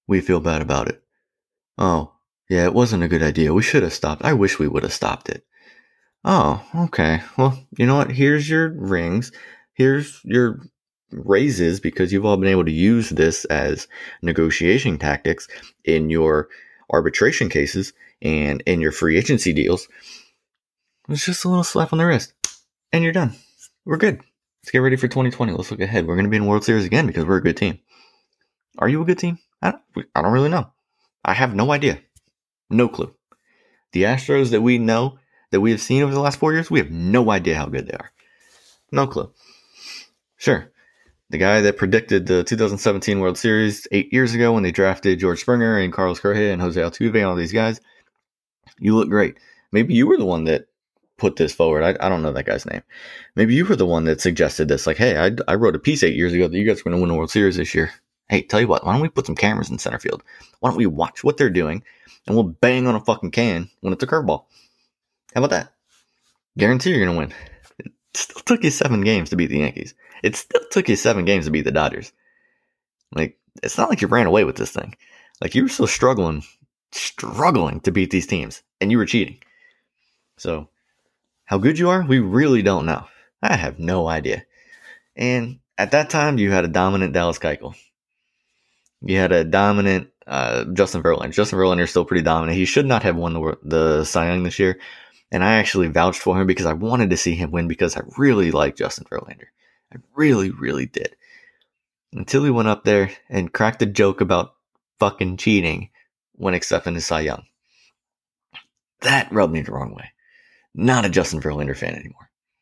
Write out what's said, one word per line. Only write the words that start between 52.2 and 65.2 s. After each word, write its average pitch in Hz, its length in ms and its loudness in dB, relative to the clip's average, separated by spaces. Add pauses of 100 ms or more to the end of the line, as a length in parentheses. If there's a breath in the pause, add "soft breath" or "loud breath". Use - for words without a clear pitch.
know 78 100 -2
that 65 140 -6
guy's 50 200 -4
name. - 160 -10 (540 loud breath)
Maybe 113 180 4
you 156 120 4
were 202 100 2
the 101 100 2
one 82 200 2
that 78 160 0
suggested 82 480 0
this. 69 180 -2
Like, 80 80 0
"Hey, 107 220 2
I, 92 180 2 (120)
I 87 80 2
wrote 104 200 4
a - 40 -6
piece 151 220 -2
eight 85 140 2
years 87 160 0
ago 87 160 2
that 82 100 -6
you 104 80 0
guys 107 180 0
were 85 60 -6
gonna 87 120 0
win 87 100 0
a 82 40 0
World 80 140 -2
Series 95 280 2
this 82 180 -4
year. 80 160 0 (380)
Hey, 104 120 2
tell 107 200 0
you 117 60 2
what, 87 180 0
why 90 80 0
don't 131 80 2
we 160 80 0
put - 160 -4
some 80 100 -6
cameras 104 340 -2
in - 80 -8
center - 220 -8
field? - 240 -6 (380 loud breath)
Why 123 80 0
don't 90 80 -4
we 117 80 2
watch 80 380 -4
what 139 140 2
they're 135 120 2
doing, 85 340 -2 (420 soft breath)
and 104 100 -2
we'll 113 80 4
bang 123 440 0
on 120 80 2
a 104 60 -4
fucking 104 300 -2
can 98 380 -2 (120)
when 95 100 -4
it's 92 120 -6
a - 40 -2
curveball? - 380 -2 (920 soft breath)